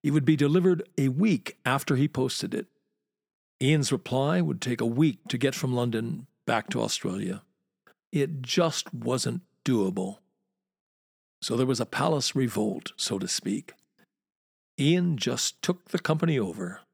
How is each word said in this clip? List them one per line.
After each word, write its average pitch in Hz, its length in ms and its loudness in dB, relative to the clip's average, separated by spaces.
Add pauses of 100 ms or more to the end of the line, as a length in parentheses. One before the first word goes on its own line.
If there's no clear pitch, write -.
It - 120 0
would 147 120 4
be 156 120 6
delivered 165 600 2
a 135 120 2
week 151 580 0
after 135 300 0
he 139 100 4
posted - 480 -2
it. - 140 -4 (920)
Ian's 139 300 2
reply 139 500 0
would 156 200 0
take 123 200 -4
a 117 60 0
week 135 400 2
to - 100 -4
get 135 200 0
from 127 180 -2
London 117 540 -2 (180)
back 113 240 0
to 113 100 -2
Australia. 98 640 -4 (720)
It 143 300 -2
just - 520 0
wasn't 123 480 -2 (220)
doable. 98 540 0 (1200)
So - 140 -2
there 127 100 2
was 127 140 0
a 117 60 -2
palace 147 500 0
revolt, 107 600 -2
so - 220 -4
to 95 80 -6
speak. - 460 -4 (1040)
Ian 165 380 4
just - 460 -4
took - 260 -4
the - 100 -4
company 156 400 0
over. 92 440 -6 (120)